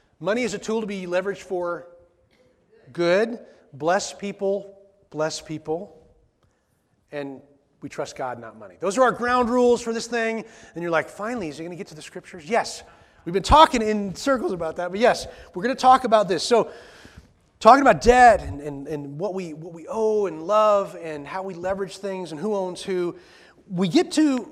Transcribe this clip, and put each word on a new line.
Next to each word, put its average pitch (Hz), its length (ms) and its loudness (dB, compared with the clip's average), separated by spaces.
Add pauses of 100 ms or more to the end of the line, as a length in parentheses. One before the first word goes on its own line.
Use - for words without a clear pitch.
(220)
Money 214 220 -2
is 196 100 -4
a 208 40 -6
tool 220 220 -4
to 220 80 -6
be 190 180 -8
leveraged 185 360 -4
for 175 480 -6 (1040)
good. 185 520 0 (280)
Bless 165 400 -2
people, 196 680 -6 (300)
bless 156 320 -6
people. 156 600 -10 (1120)
And 139 300 -12 (400)
we 143 80 -12
trust - 260 -10
God, 123 240 -8
not 110 180 -18
money. 98 220 -20
Those 190 180 -4
are 262 60 6
our 233 80 4
ground 240 380 0
rules 240 320 4
for 233 100 -6
this 226 160 -6
thing. 226 380 -4 (300)
And 165 60 -8
you're 170 100 -4
like, 160 180 0
"Finally, 214 400 -8
is 139 80 -12
he 165 80 -12
gonna 175 100 -12
get 185 120 -12
to 156 80 -20
the 151 60 -18
scriptures?" 175 440 -18
Yes. - 380 -2 (420)
We've 170 80 -8
been 185 100 0
talking 294 380 8
in 208 340 -2
circles 277 380 -2
about 165 240 -6
that, 180 140 -4
but 196 100 -6
yes, 220 260 4 (260)
we're 180 100 -8
gonna 247 120 0
talk 254 300 6
about 214 240 4
this. 165 120 0
So, 226 300 2 (880)
talking 254 220 8
about 226 180 6
debt 240 420 8
and, 143 200 -10
and, 143 260 -10
and 143 320 -10
what 185 140 -6
we, 180 200 -8
what 160 200 -16
we 165 160 -16
owe 214 380 0
and 160 160 -8
love 202 520 2
and 156 320 -10
how 185 160 -8
we 190 100 -10
leverage 185 440 -6
things 185 340 -8
and 151 80 -12
who 208 160 -4
owns 185 260 -6
who, 180 360 -4 (520)
we 185 180 -2
get 330 260 2
to 269 380 2